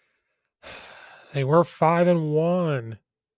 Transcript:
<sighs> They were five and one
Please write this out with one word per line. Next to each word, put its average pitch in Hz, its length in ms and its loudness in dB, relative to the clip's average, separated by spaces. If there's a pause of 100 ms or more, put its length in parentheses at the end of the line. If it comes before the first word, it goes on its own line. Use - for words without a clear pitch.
(640)
<sighs> - 20 -20 (680)
They 139 100 -2
were 160 200 4
five 170 420 0
and 165 260 0
one 151 680 -2 (400)